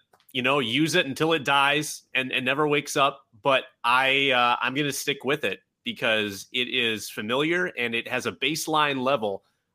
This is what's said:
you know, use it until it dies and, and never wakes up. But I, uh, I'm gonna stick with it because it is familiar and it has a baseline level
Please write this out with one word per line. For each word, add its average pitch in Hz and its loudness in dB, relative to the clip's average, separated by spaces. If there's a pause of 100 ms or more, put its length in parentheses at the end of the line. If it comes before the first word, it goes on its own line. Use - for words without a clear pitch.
(320)
you 127 -4
know, 135 2
use 131 0
it 135 2
until 156 0
it 156 0
dies 143 0 (120)
and, 131 -2
and 127 -2
never 139 2
wakes 147 -2
up. 143 2 (200)
But 135 2 (200)
I, 135 4
uh, 123 4
I'm 127 -2
gonna 143 -2
stick 139 -4
with 147 -2
it 95 -4 (220)
because 107 -2
it 123 -2
is 117 -2
familiar 151 -2 (120)
and 120 -4
it 117 -4
has 120 -4
a 110 -4
baseline 151 0
level 110 -2 (300)